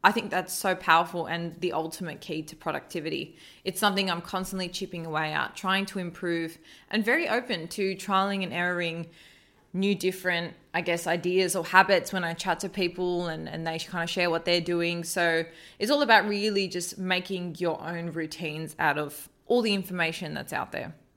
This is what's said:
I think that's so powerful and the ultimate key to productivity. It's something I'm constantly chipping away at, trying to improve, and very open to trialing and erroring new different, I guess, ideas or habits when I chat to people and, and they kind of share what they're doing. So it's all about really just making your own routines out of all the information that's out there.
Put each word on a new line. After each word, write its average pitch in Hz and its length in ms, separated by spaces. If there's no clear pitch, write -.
I 196 80
think 208 180
that's 180 220
so 185 240
powerful 175 500
and 170 340
the 180 120
ultimate 160 480
key 156 220
to 156 120
productivity. 151 800
It's - 160
something 196 280
I'm 170 120
constantly 185 480
chipping 180 360
away 156 280
at, - 240
trying 190 300
to 196 120
improve, 170 600
and 214 120
very 294 240
open 226 400
to 190 280
trialing 196 480
and - 80
erroring 170 560
new 196 240
different, 180 580
I 175 100
guess, 170 260
ideas 180 480
or 165 100
habits 190 460
when 185 100
I 170 120
chat 170 260
to 196 80
people 180 580
and, 160 220
and 160 180
they 165 140
kind 170 240
of 170 60
share 175 200
what 165 140
they're 175 160
doing. 170 420
So 165 420
it's 214 100
all 294 120
about 214 260
really 202 400
just 175 300
making 185 600
your 170 240
own 170 300
routines 160 680
out 147 200
of 147 300
all 247 140
the 220 140
information 175 600
that's - 180
out - 180
there. - 240